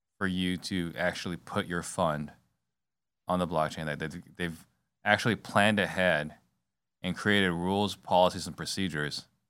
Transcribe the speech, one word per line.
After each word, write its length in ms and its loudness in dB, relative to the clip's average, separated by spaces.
for 80 -2
you 300 0
to 400 -4
actually 400 -2
put 300 -6
your 160 -4
fund 500 -2
on 120 0
the 80 0
blockchain. 400 -2
That 120 -4
they've, 240 -8
they've 300 -8
actually 320 2
planned 440 4
ahead 540 2
and 140 -4
created 340 4
rules, 460 0
policies, 500 2
and 100 -10
procedures. 720 -4